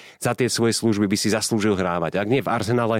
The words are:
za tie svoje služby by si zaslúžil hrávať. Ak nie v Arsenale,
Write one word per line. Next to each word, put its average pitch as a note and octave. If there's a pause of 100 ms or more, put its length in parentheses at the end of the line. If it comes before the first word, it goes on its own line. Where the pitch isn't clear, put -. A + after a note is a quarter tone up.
(160)
za -
tie B2
svoje A#2
služby G#2+
by G2
si -
zaslúžil G#2+
hrávať. F2
Ak G#2
nie C3
v G2
Arsenale, A2+